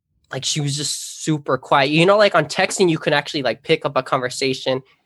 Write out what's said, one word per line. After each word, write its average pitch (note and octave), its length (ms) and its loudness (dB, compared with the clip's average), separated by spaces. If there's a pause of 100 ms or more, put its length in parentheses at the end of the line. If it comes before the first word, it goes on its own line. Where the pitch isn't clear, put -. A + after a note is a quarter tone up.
(300)
like, C3+ 140 -8
she - 160 -4
was C#3+ 160 -2
just - 460 -8
super D3 360 -2
quiet. C#3+ 320 2
You D#3+ 160 4
know, G3+ 100 6
like, G3+ 180 4
on D#3+ 120 2
texting, F#3 440 0
you D#3 80 0
can D#3+ 140 -2
actually, D3 300 -2
like, A#2 200 -2
pick D#3+ 220 0
up C#3+ 120 -4
a C3 60 2
conversation, C3 800 -2 (240)